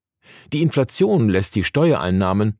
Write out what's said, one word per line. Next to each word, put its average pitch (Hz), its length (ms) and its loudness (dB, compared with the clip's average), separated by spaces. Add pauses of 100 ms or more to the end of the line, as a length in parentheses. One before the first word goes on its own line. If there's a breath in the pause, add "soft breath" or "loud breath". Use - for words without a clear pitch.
(520 loud breath)
Die 151 100 -2
Inflation 156 680 0
lässt 95 280 0
die 95 80 0
Steuereinnahmen 98 960 0